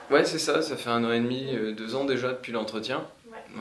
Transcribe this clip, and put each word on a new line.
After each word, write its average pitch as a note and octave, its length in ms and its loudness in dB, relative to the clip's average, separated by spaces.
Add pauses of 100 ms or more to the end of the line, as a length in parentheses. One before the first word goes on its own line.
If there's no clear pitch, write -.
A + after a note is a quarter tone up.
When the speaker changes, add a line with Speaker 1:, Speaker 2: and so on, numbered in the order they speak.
(100)
Speaker 1:
Ouais, D3 140 8
c'est D#3+ 160 0
ça, D#3 220 2
ça D3+ 140 -4
fait A#2+ 140 -4
un A#2 140 4
an A#2 80 2
et A#2 80 4
demi, B2+ 340 -2
euh, A2 160 -2
deux A2 240 -6
ans C3+ 100 0
déjà B2+ 280 2
depuis B2+ 180 -8
l'entretien. A2+ 560 -2 (240)
Speaker 2:
Ouais. - 80 -16 (220)